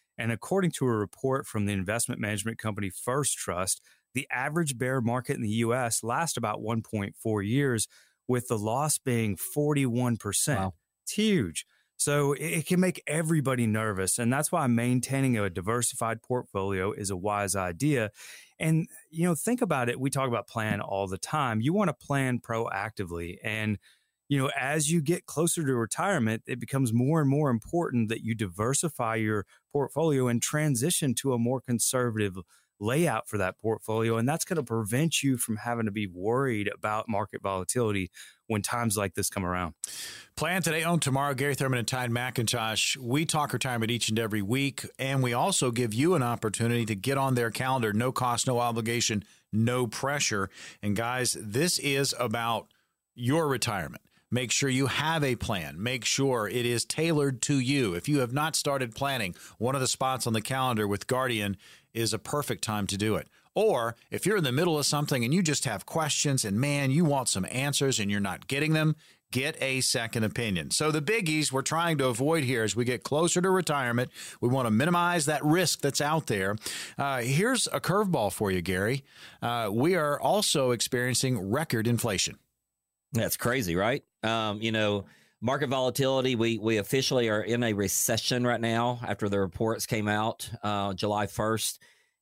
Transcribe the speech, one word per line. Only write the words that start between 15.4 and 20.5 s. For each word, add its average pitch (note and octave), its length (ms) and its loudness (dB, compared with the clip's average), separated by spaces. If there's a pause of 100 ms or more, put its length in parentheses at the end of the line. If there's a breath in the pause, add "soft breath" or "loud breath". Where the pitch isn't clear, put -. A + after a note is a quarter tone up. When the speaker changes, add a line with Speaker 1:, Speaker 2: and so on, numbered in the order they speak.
Speaker 1:
diversified A2+ 720 -2
portfolio G2 720 -2
is G2 160 -6
a F#2+ 80 -4
wise G2+ 380 -2
idea. G#2 560 0 (480 loud breath)
And, D#3+ 280 2 (220)
you E3 160 -2
know, F3 100 2
think A#3+ 260 0
about C#3 280 0
it. B2 100 -2
We C3+ 100 0
talk C3+ 180 0
about A2+ 200 -2
plan G#2+ 340 -2